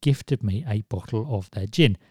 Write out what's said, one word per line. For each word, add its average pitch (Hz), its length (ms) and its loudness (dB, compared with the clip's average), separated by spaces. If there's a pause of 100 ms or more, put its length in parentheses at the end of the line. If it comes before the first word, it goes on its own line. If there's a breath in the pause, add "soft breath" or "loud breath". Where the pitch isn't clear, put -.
gifted 139 400 0
me 104 240 0
a 107 160 -2
bottle 113 520 -4
of 95 180 -4
their 98 140 -4
gin. 107 300 4 (140)